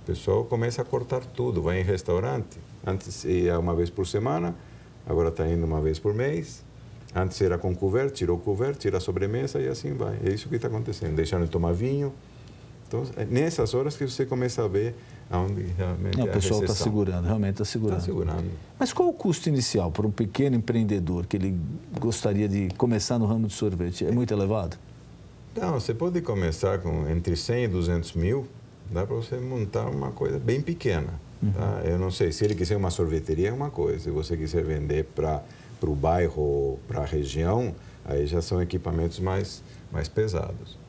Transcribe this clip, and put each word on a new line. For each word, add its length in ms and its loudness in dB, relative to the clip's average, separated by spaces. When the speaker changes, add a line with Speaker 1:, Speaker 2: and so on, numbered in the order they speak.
Speaker 1:
O 20 -10
pessoal 400 2
começa 360 0
a 40 -2
cortar 400 -2
tudo, 360 -2
vai 180 2
em 40 2
restaurante, 720 0
antes 380 -4
ia 360 4
uma 160 2
vez 140 2
por 180 -2
semana, 480 0
agora 240 4
tá 160 0
indo 180 2
uma 160 2
vez 180 2
por 140 2
mês, 500 -2
antes 260 0
era 160 4
com 180 0
couvert, 360 2
tirou 260 2
o 20 -2
couvert, 380 0
tira 200 0
a 40 2
sobremesa 600 0
e 60 0
assim 260 -4
vai. 320 -2
É 40 4
isso 200 -2
que 80 0
tá 100 0
acontecendo, 480 -2
deixaram 300 2
de 60 -2
tomar 220 2
vinho. 380 0
Então, 160 -2
é 80 -2
nessas 500 2
horas 220 2
que 100 -2
você 200 0
começa 400 0
a 20 2
ver 280 0
aonde 320 0
realmente 400 0
Speaker 2:
Não, 80 2
Speaker 1:
é 20 0
Speaker 2:
o 40 0
Speaker 1:
a 20 0
Speaker 2:
pessoal 260 4
tá 80 2
Speaker 1:
recessão. 200 2
Speaker 2:
segurando, 380 2
realmente 300 2
tá 100 -2
segurando. 340 0
Speaker 1:
Tá 40 -2
segurando. 480 0
Speaker 2:
Mas 140 0
qual 160 2
o 60 2
custo 340 0
inicial 440 2
para 140 0
um 60 2
pequeno 460 2
empreendedor 680 2
que 120 -2
ele 200 0
gostaria 480 2
de 180 2
começar 400 2
no 80 4
ramo 220 2
de 60 -4
sorvete? 520 -2
É 60 2
muito 220 2
elevado? 440 0
Speaker 1:
Não, 240 0
você 140 -2
pode 280 0
começar 580 0
com 300 -2
entre 280 0
cem 260 0
e 60 2
duzentos 440 0
mil, 320 0
dá 140 0
pra 100 -2
você 220 -4
montar 500 -2
uma 240 -2
coisa 260 -2
bem 240 2
pequena, 520 0
Speaker 2:
Uhum. 120 4
Speaker 1:
tá? 320 0
Eu 120 4
não 140 2
sei, 220 2
se 100 0
ele 120 4
quiser 200 2
uma 140 2
sorveteria 600 2
é 40 -2
uma 160 -2
coisa, 300 0
se 100 -6
você 260 -2
quiser 300 0
vender 400 0
pra, 260 0
pro 160 0
bairro 460 2
ou 380 0
pra 160 -2
região, 680 0
aí 240 0
já 140 0
são 200 0
equipamentos 580 -2
mais, 440 -2
mais 160 -2
pesados. 680 -2